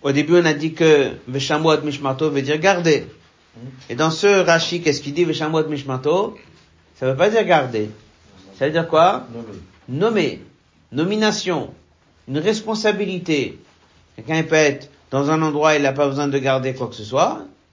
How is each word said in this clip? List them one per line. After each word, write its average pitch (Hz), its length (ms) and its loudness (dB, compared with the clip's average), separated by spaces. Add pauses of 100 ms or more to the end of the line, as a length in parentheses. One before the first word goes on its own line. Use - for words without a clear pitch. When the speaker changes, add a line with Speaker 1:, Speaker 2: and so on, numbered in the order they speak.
Speaker 1:
Au 143 80 -2
début, 151 300 4
on 170 40 2
a 156 100 2
dit 156 200 -4
que 151 380 4 (160)
Veshamru 151 440 0
ad 143 120 0
mishmarto 139 460 -2
veut 139 120 -2
dire 147 160 -2
garder. 165 480 2 (840)
Et 120 60 -8
dans 156 160 0
ce 160 160 0 (180)
Rashi, 165 360 2
qu'est-ce 147 200 0
qu'il 143 140 -10
dit, 170 100 2
Veshamru 160 360 -2
ad 151 80 -2
mishmarto ? 147 680 -2 (600)
Ça 131 100 -4
veut 135 100 0
pas 180 140 4
dire 214 140 2
garder. 123 460 0 (680)
Ça 135 80 -2
veut 151 60 -2
dire 170 160 -2
quoi ? 165 440 2
Speaker 2:
Nommer. 110 280 -14 (280)
Speaker 1:
Nommer. 156 540 -2 (480)
Nomination. 185 840 -2 (540)
Une 135 120 -4
responsabilité. 196 1200 -2 (560)
Quelqu'un 160 260 -4
peut 160 140 0
être 147 340 2 (220)
dans 139 180 0
un 156 120 2
endroit, 151 340 2
il 143 60 2
n'a 139 100 2
pas 143 160 2
besoin 139 180 -2
de 139 120 -2
garder 131 360 -2
quoi 127 140 -6
que - 60 -14
ce 107 100 -14
soit 147 380 -2 (300)